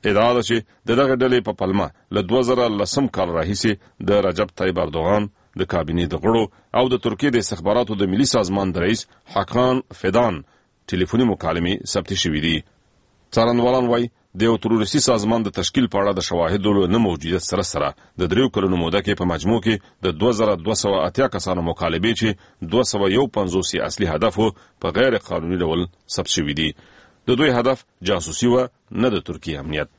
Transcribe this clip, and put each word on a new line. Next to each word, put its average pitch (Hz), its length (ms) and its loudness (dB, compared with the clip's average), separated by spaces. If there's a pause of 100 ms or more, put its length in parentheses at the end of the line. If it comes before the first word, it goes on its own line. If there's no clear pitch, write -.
ادعا 107 240 4
ده 120 140 2
چې 117 100 0 (300)
د - 20 -12 (100)
دغه 135 160 4
ډلې 127 320 4
په 107 60 -4 (100)
پلمه 95 240 0 (240)
له 101 180 0
دوه 123 120 2 (100)
زره 123 180 2 (140)
لسم 139 240 0
کال 92 220 -2 (100)
راهیسې 95 320 0 (360)
د 101 200 4
رجب 90 320 -2
طیب 92 200 0
اردوغان، 85 440 0 (360)
د - 40 0
کابینې 85 480 -2
د 85 120 -6
غړو 113 200 2 (340)
او 127 120 4
د 127 60 0 (100)
ترکیې 117 260 0
د 120 120 2
استخباراتو 104 520 -2
د 98 160 0
ملي 113 240 2
سازمان 98 360 0
د 85 140 -4
رئیس 110 160 0 (340)
حقان 123 420 2 (220)
فدان 95 440 0 (460)
ټلیفوني 95 440 2
مکالمې 85 400 -2 (180)
ثبت 98 220 -2 (100)
شوي 76 240 -2
دي. 80 100 0 (800)
څارنوالان 120 520 2
وایي، 120 200 2 (320)
د - 80 2
یو 117 160 4
تروریستي 110 400 2
سازمان 113 400 2
د 101 120 -4
تشکیل 120 380 0
په 98 80 0
اړه 101 140 2
د 92 120 -4
شواهدو 90 480 0
له 95 180 4
نه 117 120 4
موجودیت 85 420 -2
سره 95 220 -2
سره، 101 200 -2 (300)
د 90 120 0
دریو 127 240 2
کلونو 92 260 2
موده 82 200 0
کې 98 180 -2
په 90 120 0
مجموع 87 340 0
کې 110 100 2 (280)
د 87 160 0
دوه 117 200 2
زره 107 160 2 (100)
دوه 107 160 0
سوه 98 240 0
اتیا 127 300 0
کسانو 90 340 -2
مکالمې، 85 500 -2
چې 110 100 2 (420)
دوه 117 200 2
سوه 98 240 0
یو 135 100 4 (100)
پنځوس 92 400 0
یې 85 120 -2
اصلي 98 240 -2
هدف 98 280 0
و، 107 120 2 (300)
په - 60 -4 (100)
غیر 120 200 4 (120)
قانوني 87 340 -2
ډول 85 240 0 (280)
ثبت - 200 -4
شوي 73 240 -2
دي. 78 100 0 (580)
د 120 120 2
دوی 151 180 4
هدف 127 260 0 (280)
جاسوسي 87 360 -2
وه، 127 220 2 (220)
نه 107 180 0
د 104 80 -2 (100)
ترکیې 76 360 -8
امنیت. 76 360 -4